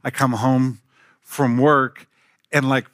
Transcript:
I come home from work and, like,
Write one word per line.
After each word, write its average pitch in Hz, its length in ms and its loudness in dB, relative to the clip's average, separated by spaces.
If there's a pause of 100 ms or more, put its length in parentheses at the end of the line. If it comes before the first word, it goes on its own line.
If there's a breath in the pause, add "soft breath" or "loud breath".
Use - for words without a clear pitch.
I 127 60 -6
come 131 220 -2
home 127 480 0 (400 soft breath)
from 123 380 -2
work 135 500 0 (440)
and, 139 160 0
like, 135 260 -2